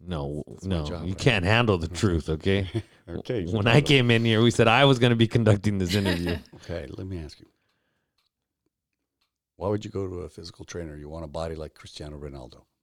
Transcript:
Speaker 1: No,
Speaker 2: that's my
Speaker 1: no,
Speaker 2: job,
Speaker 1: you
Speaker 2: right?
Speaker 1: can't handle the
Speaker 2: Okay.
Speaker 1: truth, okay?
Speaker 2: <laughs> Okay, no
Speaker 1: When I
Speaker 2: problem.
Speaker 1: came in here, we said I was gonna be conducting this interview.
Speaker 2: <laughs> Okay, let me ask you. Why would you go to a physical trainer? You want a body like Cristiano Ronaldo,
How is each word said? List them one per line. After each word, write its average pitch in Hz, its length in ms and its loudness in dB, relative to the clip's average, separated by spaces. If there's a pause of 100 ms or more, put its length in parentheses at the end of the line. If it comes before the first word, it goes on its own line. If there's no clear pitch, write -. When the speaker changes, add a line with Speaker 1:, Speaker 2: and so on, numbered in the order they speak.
Speaker 1:
No, 76 460 -8
Speaker 2:
that's - 180 -18
my 92 120 -4
Speaker 1:
no, 76 80 -4
Speaker 2:
job, 82 180 -8
Speaker 1:
you 87 60 -8
Speaker 2:
right? 95 80 -6
Speaker 1:
can't 107 280 0
handle 107 320 2
the 82 100 -4
Speaker 2:
Okay. 85 80 -10
Speaker 1:
truth, 85 340 0
okay? 95 440 0
Speaker 2:
<laughs> 110 100 -6 (260)
Okay, 92 360 -6
no 92 80 -4
Speaker 1:
When 104 140 0
I 117 40 4 (100)
Speaker 2:
problem. - 40 2
Speaker 1:
came 127 260 4
in 113 120 4
here, 110 160 4
we 117 120 6
said 113 160 4
I 123 180 6
was 135 140 6
gonna 120 160 4
be 113 120 4
conducting 104 520 2
this 90 160 0
interview. 87 500 0
Speaker 2:
<laughs> - 120 -20
Okay, 82 280 -10 (100)
let 95 120 -10
me 95 100 -10
ask 76 220 -14
you. - 80 -20 (2000)
Why 85 120 -6
would 104 160 -2
you 104 60 -12
go 98 180 -8
to 90 140 -10
a 82 80 -12
physical 85 340 -20
trainer? 80 320 -12
You 73 140 -16
want 80 160 -12
a - 20 -12
body 80 280 -8
like 78 180 -12
Cristiano 73 460 -16
Ronaldo, 67 460 -16 (160)